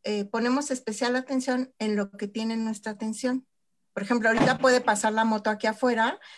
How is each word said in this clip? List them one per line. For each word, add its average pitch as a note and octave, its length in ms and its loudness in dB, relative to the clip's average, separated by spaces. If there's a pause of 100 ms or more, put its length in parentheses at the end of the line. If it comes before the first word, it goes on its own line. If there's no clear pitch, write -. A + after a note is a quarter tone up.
eh, G#3 220 -2
ponemos B3 440 -2
especial B3 460 -2
atención B3+ 640 -2
en G#3+ 160 0
lo G3+ 160 -2
que G3+ 160 -8
tiene A3+ 280 -4
nuestra A3 360 -6
atención. A3 540 -4 (480)
Por G3+ 80 -6
ejemplo, A3+ 260 2
ahorita A#3+ 300 4
puede B3 240 4
pasar G#3+ 320 2
la A3 100 2
moto A3 240 0
aquí G#3+ 180 -2
afuera, A#3 540 0 (180)